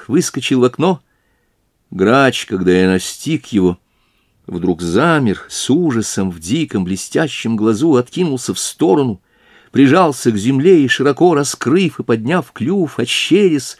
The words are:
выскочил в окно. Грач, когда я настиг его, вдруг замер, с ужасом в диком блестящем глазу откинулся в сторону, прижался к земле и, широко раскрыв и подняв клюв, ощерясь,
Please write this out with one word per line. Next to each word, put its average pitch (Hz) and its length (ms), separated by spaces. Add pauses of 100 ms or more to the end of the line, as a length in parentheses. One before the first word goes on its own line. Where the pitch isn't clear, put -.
выскочил 135 540
в 120 40
окно. 151 380 (880)
Грач, 123 560
когда 92 260
я 92 160
настиг 107 580
его, 90 320 (680)
вдруг 87 360
замер, 120 640
с - 220
ужасом 117 600
в 85 80
диком 101 460
блестящем 113 720
глазу 113 400
откинулся 135 580
в - 40
сторону, 147 640 (520)
прижался 139 580
к 107 60
земле 139 480
и, 123 40
широко 143 460
раскрыв 147 640
и 127 60
подняв 120 480
клюв, 165 460
ощерясь, 156 800